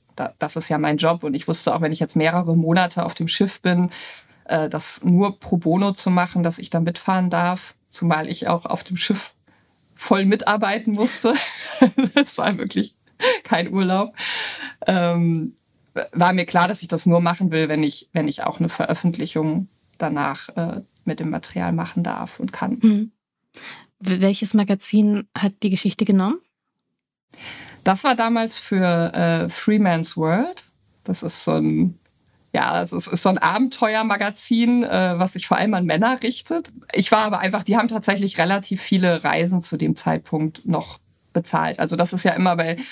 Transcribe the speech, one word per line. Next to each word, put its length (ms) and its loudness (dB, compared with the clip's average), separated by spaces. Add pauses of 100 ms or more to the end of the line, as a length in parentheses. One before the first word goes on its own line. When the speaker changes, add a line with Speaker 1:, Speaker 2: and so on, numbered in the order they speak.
(160)
Speaker 1:
da, 220 -8
das 180 -4
ist 140 -6
ja 80 0
mein 180 0
Job. 280 0
Und 100 -4
ich 120 -6
wusste 280 0
auch, 80 -2
wenn 100 0
ich 80 -4
jetzt 160 0
mehrere 400 2
Monate 480 2
auf 80 -6
dem 160 -4
Schiff 320 0
bin, 300 2 (560)
äh, 240 0
das 340 -8
nur 340 4
pro 200 -2
bono 340 2
zu 180 -2
machen, 320 2
dass 160 0
ich 120 -12
da 100 0
mitfahren 480 0
darf, 460 -2 (160)
zumal 380 0
ich 200 -6
auch 160 0
auf 180 -4
dem 140 -8
Schiff 380 -4 (600)
voll 300 2
mitarbeiten 680 2
musste. 420 0 (460)
<laughs> 340 4
Das 240 2
war 180 0
wirklich 400 -4 (480)
kein 260 0
Urlaub. 440 0 (720)
Ähm, 680 2 (580)
war 200 4
mir 140 0
klar, 220 2
dass 140 -6
ich 60 -12
das 180 0
nur 140 6
machen 300 0
will, 180 2
wenn 140 0
ich, 300 -4
wenn 160 0
ich 160 -6
auch 160 -2
eine 80 0
Veröffentlichung 1000 -2 (300)
danach, 540 -4
äh, 320 -6 (220)
mit 140 -4
dem 120 -4
Material 420 -4
machen 320 -2
darf 340 -6
und 140 -8
kann. 280 -4
Speaker 2:
Hm. 320 4 (840)
W-, 220 0
welches 340 0
Magazin 720 2 (100)
hat 180 0 (100)
die 60 2
Geschichte 340 0
genommen? 340 4 (1400)
Speaker 1:
Das 220 2
war 100 4
damals 440 0
für, 540 2
äh, 360 2
Freeman's 680 2
World. 480 0 (380)
Das 220 -6
ist 180 -8
so 120 0
ein, 440 0 (540)
ja, 280 0
es 120 -6
ist, 160 -6
ist 160 -4
so 40 6
ein 100 2
Abenteuermagazin, 1500 0
äh, 340 0
was 140 0
sich 160 -8
vor 80 4
allem 180 0
an 100 0
Männer 380 2
richtet. 480 -6 (220)
Ich 180 2
war 160 6
aber 140 -2
einfach, 240 -2
die 120 2
haben 120 2
tatsächlich 500 -2
relativ 440 0
viele 420 2
Reisen 380 0
zu 140 -8
dem 200 0
Zeitpunkt 680 -4
noch 360 -4 (340)
bezahlt. 440 -2
Also 160 -2
das 200 0
ist 100 -4
ja 80 4
immer 240 2
bei, 220 -2 (120)